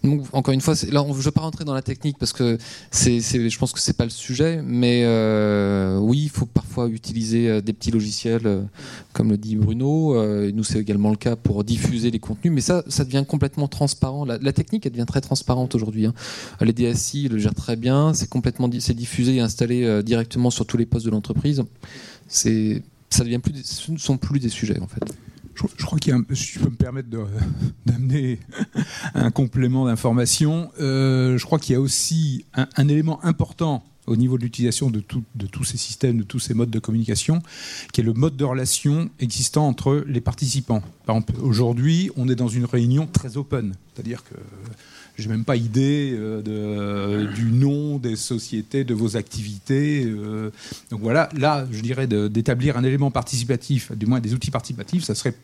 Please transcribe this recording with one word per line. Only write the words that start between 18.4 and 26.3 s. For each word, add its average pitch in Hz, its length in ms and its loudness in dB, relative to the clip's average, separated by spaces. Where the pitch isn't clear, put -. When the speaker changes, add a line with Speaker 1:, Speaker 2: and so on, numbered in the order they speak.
Speaker 1:
di-, 120 140 -2
c'est 123 120 0
diffusé 120 420 0
et 127 40 2
installé, 120 460 2
euh, 107 160 4
directement 117 480 2
sur 113 160 -2
tous - 100 -2
les 117 100 4
postes 117 200 -2
de 117 40 0
l'entreprise. 127 540 0
C'est, 110 560 0
ça - 140 4
devient 120 160 -2
plus - 140 -2
des, 135 100 -10
ce - 300 -10
ne 160 40 -6
sont 135 200 0
plus 143 240 -2
des 120 80 0
sujets, 107 320 -2
en 92 60 -6
fait. - 180 -6
Speaker 2:
Je, - 80 -4
je 147 80 -6
crois 156 140 -2
qu'il 151 120 2
y - 20 4
a 123 40 4
un, 127 180 0